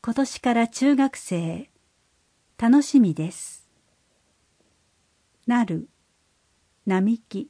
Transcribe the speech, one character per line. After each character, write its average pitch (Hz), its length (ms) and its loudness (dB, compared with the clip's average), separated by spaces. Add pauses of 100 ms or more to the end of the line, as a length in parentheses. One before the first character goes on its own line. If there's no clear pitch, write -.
今 233 120 -6
年 - 260 -2
か 240 140 0
ら 233 120 2
中 269 300 0
学 269 200 0
生。 170 540 -8 (880)
楽 254 240 4
し 277 160 2
み 185 160 4
で 160 160 -6
す。 - 400 -20 (1800)
な 240 180 2
る、 170 240 -6 (960)
並 202 360 0
木。 - 300 -12